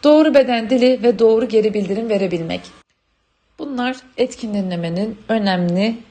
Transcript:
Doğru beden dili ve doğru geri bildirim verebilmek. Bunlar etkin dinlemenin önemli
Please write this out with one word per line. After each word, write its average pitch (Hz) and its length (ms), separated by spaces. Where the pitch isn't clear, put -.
Doğru 302 300
beden 233 360
dili 254 320
ve 233 160
doğru 226 300
geri 214 260
bildirim 202 340
verebilmek. 180 520
Bunlar 254 380
etkin 240 380
dinlemenin 185 640
önemli 196 680